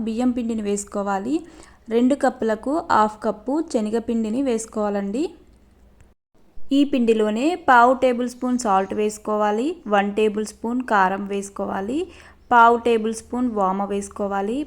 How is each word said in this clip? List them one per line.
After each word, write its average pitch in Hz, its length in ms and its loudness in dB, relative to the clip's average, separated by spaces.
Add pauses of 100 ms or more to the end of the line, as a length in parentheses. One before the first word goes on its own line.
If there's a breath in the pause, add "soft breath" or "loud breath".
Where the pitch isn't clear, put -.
బియ్యం 240 300 0
పిండిని 226 320 -4
వేసుకోవాలి. 202 680 -4 (600 loud breath)
రెండు 254 200 4 (100)
కప్పులకు 226 480 -2 (220)
హాఫ్ 214 220 2 (100)
కప్పు 226 280 -4 (160)
శనగపిండిని 226 760 -2
వేసుకోవాలండి. 208 720 -2 (1600)
ఈ - 20 6 (100)
పిండిలోనే 226 560 2 (240)
పావు 247 220 8 (100)
టేబుల్ 247 320 0
స్పూన్ 247 300 -2
సాల్ట్ 196 360 2
వేసుకోవాలి, 214 680 -2 (260)
వన్ 202 240 2
టేబుల్ 214 340 0
స్పూన్ 247 380 -6
కారం 196 320 2 (100)
వేసుకోవాలి, 202 640 -6 (540 loud breath)
పావు 233 240 8 (100)
టేబుల్ 226 320 0
స్పూన్ 247 280 -4 (120)
వామ 190 320 0
వేసుకోవాలి, 202 680 -4 (100)